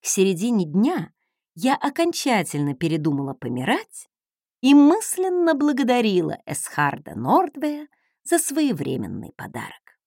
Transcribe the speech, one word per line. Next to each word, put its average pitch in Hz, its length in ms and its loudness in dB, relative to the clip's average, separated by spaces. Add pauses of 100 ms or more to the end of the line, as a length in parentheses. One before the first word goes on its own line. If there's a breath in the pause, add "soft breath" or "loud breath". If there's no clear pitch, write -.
К - 60 -12
середине 190 580 0
дня 202 480 0 (420)
я 262 220 0
окончательно 233 960 -2
передумала 147 600 -2
помирать 127 720 -6 (560)
и 269 80 6
мысленно 349 840 4
благодарила 247 920 0
Эсхарда - 680 -4
Нордвея 294 720 -2 (360)
за 339 160 0
своевременный 143 1000 -4
подарок. - 720 -14